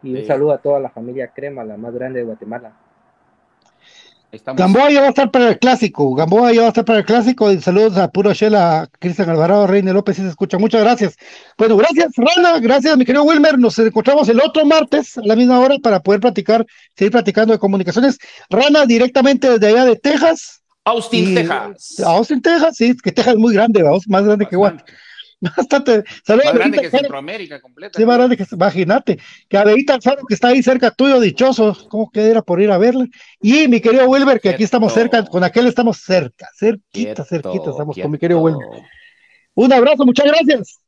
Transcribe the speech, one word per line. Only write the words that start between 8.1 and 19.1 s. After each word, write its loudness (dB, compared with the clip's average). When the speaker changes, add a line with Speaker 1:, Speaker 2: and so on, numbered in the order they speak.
Speaker 3:
Puro 0
Shell, 0
a 0
Cristian -4
Alvarado, 2
a 0
Reine 0
López, -2
sí -8
se -6
escucha, -6
muchas 0
gracias. 0
Bueno, 2
gracias, 2
Rana, 2
gracias, 2
mi 2
querido 2
Wilmer, 2
nos 2
encontramos 0
el 2
otro 0
martes 0
a -12
la 2
misma 2
hora 2
para 0
poder 0
platicar, 0
seguir 0
platicando 0
de -4
comunicaciones. -2
Rana, 2
directamente 2